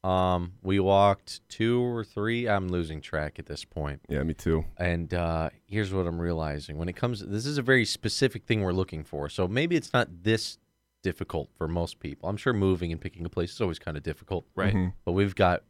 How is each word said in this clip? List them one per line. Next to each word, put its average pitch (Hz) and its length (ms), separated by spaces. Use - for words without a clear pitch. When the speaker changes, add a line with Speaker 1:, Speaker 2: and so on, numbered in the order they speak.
Speaker 1:
Um, 92 500
we 98 180
walked 98 680
two 120 340
or 117 220
three. 113 440
I'm 98 200
losing 82 320
track 76 380
at 76 80
this 71 180
point. 73 440
Speaker 2:
Yeah, 71 140
me 78 120
too. 80 300
Speaker 1:
And, 85 360
uh, 82 380
here's 101 260
what 95 140
I'm 85 140
realizing. 78 580
When 85 100
it 90 80
comes, 120 280
this 107 220
is 147 120
a 131 40
very 123 220
specific - 600
thing 110 180
we're 92 100
looking 90 320
for. 73 240
So 92 180
maybe 151 300
it's - 160
not 123 160
this 110 360
difficult - 540
for 80 120
most 85 320
people. - 280
I'm 104 80
sure 127 160
moving 95 380
and 82 100
picking 85 240
a 85 40
place 85 240
is - 80
always 90 180
kinda 76 220
difficult. - 460
Speaker 3:
Right. 98 180
Speaker 2:
Mm-hmm. 92 140
Speaker 1:
But 87 80
we've 98 220
got 90 360